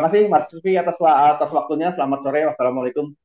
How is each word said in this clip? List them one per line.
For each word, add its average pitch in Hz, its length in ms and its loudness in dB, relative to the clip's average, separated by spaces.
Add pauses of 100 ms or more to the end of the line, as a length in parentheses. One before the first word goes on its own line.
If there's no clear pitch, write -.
kasih, 208 240 2
Mas 151 160 2
Rifki, 185 320 -2
atas 170 240 -2
wa-, 147 320 4
atas 147 160 -4
waktunya. 160 400 -2
Selamat 139 320 -4
sore. 147 240 0
Wassalamualaikum. 127 640 -4 (140)